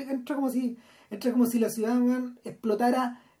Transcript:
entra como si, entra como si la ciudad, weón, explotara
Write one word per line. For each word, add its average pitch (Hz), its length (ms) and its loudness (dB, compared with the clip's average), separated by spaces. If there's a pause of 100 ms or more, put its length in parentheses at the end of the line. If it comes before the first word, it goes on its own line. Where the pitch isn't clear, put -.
entra 269 320 -6
como 269 160 0
si, 247 260 -2 (320)
entra 226 220 -2
como 247 160 4
si 233 140 0
la 214 100 2
ciudad, 226 300 0
weón, 247 420 0
explotara 240 760 0 (200)